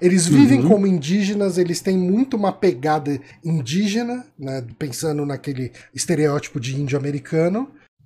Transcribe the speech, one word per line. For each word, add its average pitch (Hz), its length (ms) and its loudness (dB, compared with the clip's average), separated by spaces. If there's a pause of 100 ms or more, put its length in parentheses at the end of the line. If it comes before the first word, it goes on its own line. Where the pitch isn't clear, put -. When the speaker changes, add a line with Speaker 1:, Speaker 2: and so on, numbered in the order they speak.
Speaker 1:
Eles 175 260 4
vivem 139 340 6
Speaker 2:
Uhum. 143 80 2
Speaker 1:
como 196 180 6
indígenas, 190 680 0
eles 170 220 0
têm 190 180 -2
muito 208 380 0
uma 202 160 0
pegada 147 680 -2 (240)
indígena, 196 840 -2 (120)
né, 135 280 -8 (120)
pensando 147 480 -4
naquele 131 460 -8 (240)
estereótipo 147 640 -2
de 131 200 -6
índio 143 180 -2
americano, 160 760 -2 (340)